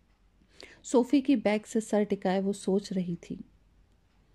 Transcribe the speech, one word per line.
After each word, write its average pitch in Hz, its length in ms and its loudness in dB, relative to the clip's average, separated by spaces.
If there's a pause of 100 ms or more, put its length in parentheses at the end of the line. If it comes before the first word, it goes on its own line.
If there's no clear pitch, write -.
(840)
सोफे 262 380 2
की 269 140 4
बैक 214 320 0
से 220 140 0
सर 214 220 0
टिकाए 196 380 0
वो 196 120 -2
सोच 196 400 -2
रही 180 220 -4
थी। - 280 -14 (920)